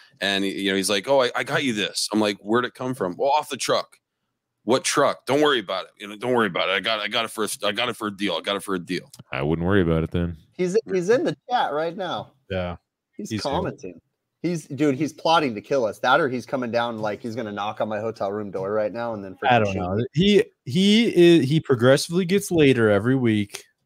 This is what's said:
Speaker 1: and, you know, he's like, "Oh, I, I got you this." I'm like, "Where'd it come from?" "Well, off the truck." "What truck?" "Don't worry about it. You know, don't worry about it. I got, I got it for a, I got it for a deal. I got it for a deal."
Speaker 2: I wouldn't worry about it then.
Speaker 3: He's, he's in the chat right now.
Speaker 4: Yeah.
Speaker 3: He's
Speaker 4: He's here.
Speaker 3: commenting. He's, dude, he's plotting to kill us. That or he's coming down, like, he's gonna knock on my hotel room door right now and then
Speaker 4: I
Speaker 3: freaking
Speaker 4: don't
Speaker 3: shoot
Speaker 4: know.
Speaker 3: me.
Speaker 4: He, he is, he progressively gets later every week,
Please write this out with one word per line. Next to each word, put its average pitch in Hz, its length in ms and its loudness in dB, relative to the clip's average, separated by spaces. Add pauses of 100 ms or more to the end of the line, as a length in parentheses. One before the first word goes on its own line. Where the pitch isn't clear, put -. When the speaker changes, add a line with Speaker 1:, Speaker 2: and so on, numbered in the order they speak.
(200)
Speaker 1:
and, 98 240 0
you 98 260 -2
know, 98 60 0
he's 98 140 0
like, 101 180 -2
"Oh, 139 140 4
I, 123 120 0
I 127 100 -4
got 147 200 -2
you 127 80 0
this." 98 400 -4
I'm 110 80 2
like, 104 200 0
"Where'd 113 240 0
it 120 100 -8
come 131 200 -6
from?" 92 240 -4
"Well, 135 120 -2
off 147 180 -2
the 135 80 -8
truck." 139 420 -4 (640)
"What 110 220 2
truck?" 131 420 0
"Don't 139 160 2
worry 147 160 4
about 92 280 -4
it. - 120 -20
You 104 100 -12
know, 104 80 -14
don't 123 180 -4
worry 113 120 4
about 87 220 -2
it. 92 40 0
I 98 80 0
got, 110 200 -2
I 104 80 -4
got 113 160 -2
it 110 80 -8
for 110 120 -4
a, 98 40 -2 (160)
I 104 80 0
got 120 160 -2
it 113 80 -6
for 110 120 -6
a 101 80 -8
deal. 92 180 -2
I 80 60 -4
got 101 160 -2
it 92 60 -6
for 98 140 -4
a - 20 -2
deal." 87 320 -6 (220)
Speaker 2:
I 65 100 -4
wouldn't 80 240 0
worry 98 160 4
about 80 220 2
it - 80 -6
then. 85 240 -4 (160)
Speaker 3:
He's, 180 240 -2 (160)
he's 180 180 -2
in 277 140 2
the 160 120 -2 (140)
chat 214 220 0
right 165 240 -4
now. 156 360 -8 (160)
Speaker 4:
Yeah. 90 280 -6 (400)
Speaker 3:
He's - 140 -12
Speaker 4:
He's 107 120 -4
here. 143 100 -4
Speaker 3:
commenting. 147 480 -6 (400)
He's, 170 260 -6
dude, 143 280 0
he's 135 180 -4
plotting 160 420 0
to 101 80 -8
kill 135 240 0
us. 101 140 -6
That 131 200 4
or 147 80 0
he's 123 180 -6
coming 123 240 -6
down, 117 280 -2
like, 104 240 -4
he's 113 120 -8
gonna 113 160 -8
knock 104 300 -6
on 110 80 -2
my 107 100 -4
hotel 107 320 -4
room 104 200 -6
door 95 220 -4
right 107 200 0
now 117 220 -6
and 101 100 -10
then 92 180 -14
Speaker 4:
I - 40 -2 (120)
Speaker 3:
freaking 107 60 4
Speaker 4:
don't 98 80 -2
Speaker 3:
shoot 95 80 -4
Speaker 4:
know. 90 160 -4
Speaker 3:
me. 120 160 -2
Speaker 4:
He, 196 320 4 (220)
he 202 500 2 (220)
is, 131 100 2
he 156 120 2
progressively 135 680 4
gets 196 240 0
later 131 400 6
every 110 260 2
week, 110 480 0 (220)